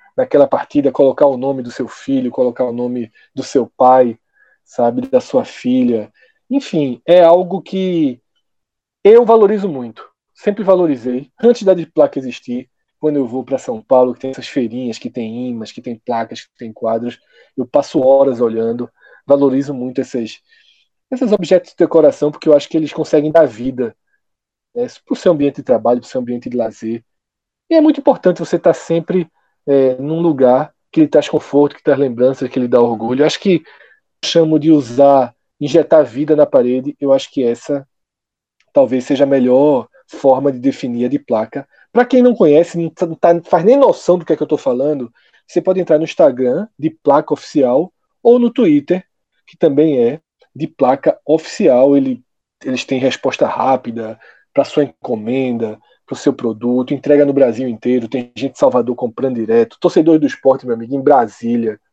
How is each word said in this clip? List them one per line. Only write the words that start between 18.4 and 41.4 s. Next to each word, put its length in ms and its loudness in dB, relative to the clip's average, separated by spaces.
olhando, 480 -4
valorizo 480 0
muito 280 -6
esses, 400 -10
esses 200 -4
objetos 400 -2
de 60 -14
decoração, 540 2
porque 180 -4
eu 60 6
acho 120 0
que 80 -6
eles 160 -4
conseguem 400 -2
dar 140 4
vida, 500 -6
né, 120 -6
pro 100 -6
seu 160 -4
ambiente 260 -4
de 60 -14
trabalho, 360 -2
pro 100 -16
seu 120 -8
ambiente 280 -10
de 80 -8
lazer. 460 -8
E 60 0
é 60 4
muito 180 2
importante 400 0
você 180 -4
tá 160 0
sempre, 560 -4
é, 300 2
num 260 -6
lugar 520 2
que 100 0
lhe 60 4
traz 220 2
conforto, 460 0
que 80 -20
traz 160 0
lembranças, 500 -2
que 100 -6
lhe 80 -2
dá 140 2
orgulho. 400 -2
Eu 60 4
acho 120 -4
que 240 0
chamo 340 2
de 140 2
usar, 640 4
injetar 440 2
vida 320 -2
na 100 4
parede, 540 0
eu 140 0
acho 180 -2
que 120 -4
essa 440 -4
talvez 320 0
seja 180 -2
a 40 4
melhor 600 2
forma 420 0
de 80 -12
definir 460 -4
a 40 -4
de 100 -4
placa. 480 -6